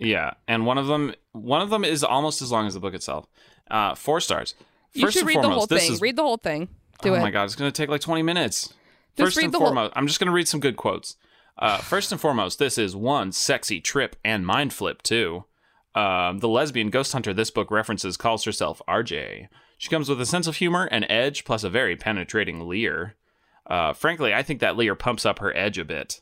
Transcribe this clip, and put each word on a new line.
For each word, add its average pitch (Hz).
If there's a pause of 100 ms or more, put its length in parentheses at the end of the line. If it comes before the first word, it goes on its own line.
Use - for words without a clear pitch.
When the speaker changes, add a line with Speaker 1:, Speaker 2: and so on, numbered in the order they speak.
Speaker 1:
Yeah, 90 (160)
and 113
one 127
of 139
them, 147 (180)
one 123
of 202
them 208
is 156
almost 147
as 123
long 110
as 95
the 92
book 95
itself. 76 (440)
Uh, 101
four 160
stars. - (380)
Speaker 2:
You -
Speaker 1:
First 311
Speaker 2:
should 370
Speaker 1:
and 311
Speaker 2:
read 311
the 269
Speaker 1:
foremost, 277
Speaker 2:
whole 214
Speaker 1:
this 202
Speaker 2:
thing. 165
Speaker 1:
is 170
Speaker 2:
Read 233
the 311
whole 247
thing. 165 (340)
Do 196
Speaker 1:
Oh 185
Speaker 2:
it. 175
Speaker 1:
my 104
God, 101
it's 98
gonna 143
take, 143
like, 143
twenty 160
minutes. 170 (420)
Speaker 2:
Just 277
Speaker 1:
First -
Speaker 2:
read 320
Speaker 1:
and -
Speaker 2:
the 349
whole 254
Speaker 1:
foremost, -
I'm 139
just 147
gonna 180
read 175
some 156
good 135
quotes. - (400)
Uh, 104
first -
and 180
foremost, 113
this 135
is 98
one 113
sexy 113
trip -
and 104
mind 123
flip, -
too. 95 (500)
Um, 92
the 113
lesbian 117
ghost 135
hunter 110
this 110
book 104
references 104
calls 113
herself 101
R 104
J. 65 (300)
She -
comes 156
with 127
a 123
sense 165
of 151
humor, 175
an 110
edge, 131
plus 113
a 95
very 101
penetrating 90
leer. 90 (540)
Uh, 82
frankly, 147
I 131
think 135
that 98
leer 110
pumps 120
up 101
her 101
edge 95
a 82
bit. 76